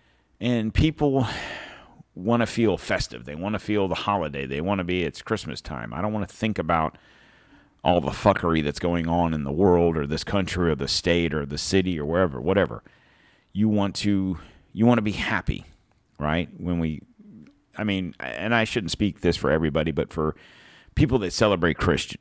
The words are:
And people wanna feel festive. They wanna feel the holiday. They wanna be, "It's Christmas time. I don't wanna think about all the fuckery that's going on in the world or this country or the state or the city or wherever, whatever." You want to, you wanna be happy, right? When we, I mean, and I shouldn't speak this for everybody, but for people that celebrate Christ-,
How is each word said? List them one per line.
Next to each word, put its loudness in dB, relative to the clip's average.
And -2
people 2
wanna 0
feel 2
festive. -6
They -12
wanna -4
feel 0
the -2
holiday. -2
They -4
wanna -2
be, 0
"It's -6
Christmas -6
time. -10
I -6
don't -2
wanna -4
think -4
about 0
all 4
the -2
fuckery 2
that's -2
going 0
on 2
in -2
the -4
world 6
or 0
this -4
country 0
or 2
the -4
state 2
or -2
the -6
city 0
or -4
wherever, 0
whatever." 0
You 2
want 2
to, 0
you 2
wanna 6
be -2
happy, -4
right? 0
When -2
we, -2
I -6
mean, -2
and -4
I 4
shouldn't -2
speak -2
this 2
for 0
everybody, 2
but -2
for -2
people 4
that -4
celebrate 2
Christ-, 0